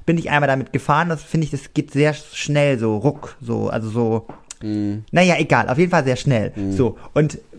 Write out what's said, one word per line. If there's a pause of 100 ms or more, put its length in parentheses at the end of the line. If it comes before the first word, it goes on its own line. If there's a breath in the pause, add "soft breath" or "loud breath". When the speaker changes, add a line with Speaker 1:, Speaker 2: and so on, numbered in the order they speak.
Speaker 1:
bin
ich
einmal
damit
gefahren,
das
finde
ich,
das
geht
sehr
schnell,
so
ruck,
so,
also
so. (340)
Speaker 2:
Mhm.
Speaker 1:
Naja,
egal,
auf
jeden
Fall
sehr
schnell.
Speaker 2:
Mhm.
Speaker 1:
So, (160 loud breath)
und (220)